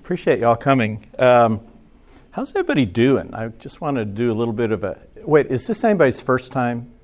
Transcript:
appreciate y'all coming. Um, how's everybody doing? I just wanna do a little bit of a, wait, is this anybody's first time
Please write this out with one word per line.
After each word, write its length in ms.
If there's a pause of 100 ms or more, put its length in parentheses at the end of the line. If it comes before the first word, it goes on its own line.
appreciate 400
y'all 160
coming. 500 (100)
Um, 440 (720)
how's 240
everybody 300
doing? 460
I 180
just 300
wanna 240
do 280
a 20
little 180
bit 200
of 100
a, 160 (260)
wait, 220
is 220
this 160
anybody's 360
first 300
time 400 (140)